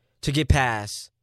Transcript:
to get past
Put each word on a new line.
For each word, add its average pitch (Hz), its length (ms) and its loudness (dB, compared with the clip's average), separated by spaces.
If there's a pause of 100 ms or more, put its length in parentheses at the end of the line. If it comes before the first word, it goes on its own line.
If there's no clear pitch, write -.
(220)
to 156 100 -2
get 143 160 0
past 117 640 0 (120)